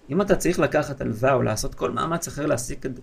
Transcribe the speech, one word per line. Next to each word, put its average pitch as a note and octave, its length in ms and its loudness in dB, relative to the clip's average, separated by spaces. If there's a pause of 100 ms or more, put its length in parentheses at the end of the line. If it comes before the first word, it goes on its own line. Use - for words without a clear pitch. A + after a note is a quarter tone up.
(100)
אם D#3+ 100 2
אתה G3+ 160 4
צריך E3 220 0
לקחת C#3+ 420 2
הלוואה A#2+ 340 2
או B2 80 4
לעשות G#2+ 320 -2
כל - 160 -2
מאמץ E3 380 -2
אחר C3+ 180 -4
להשיג, C3+ 400 -2 (160)